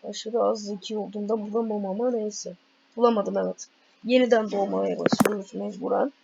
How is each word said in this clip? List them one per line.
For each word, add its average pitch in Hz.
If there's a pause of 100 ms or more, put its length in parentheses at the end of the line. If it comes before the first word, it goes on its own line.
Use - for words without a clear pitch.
Aşırı 214
az 208
zeki 208
olduğumda 208
bulamam 208
ama 214
neyse. 214 (440)
Bulamadım, 214
evet. 185 (360)
Yeniden 233
doğmaya 196
basıyoruz 196
mecburen. 233 (120)